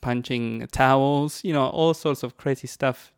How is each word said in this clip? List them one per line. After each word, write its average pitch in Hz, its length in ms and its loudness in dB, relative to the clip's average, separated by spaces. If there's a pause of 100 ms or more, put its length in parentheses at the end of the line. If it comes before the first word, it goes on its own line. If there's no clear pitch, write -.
punching 120 680 -4
towels, 139 720 2
you 175 100 -2
know, 135 160 2
all 165 240 2
sorts 147 300 -4
of 120 140 -8
crazy 135 280 -4
stuff - 520 -4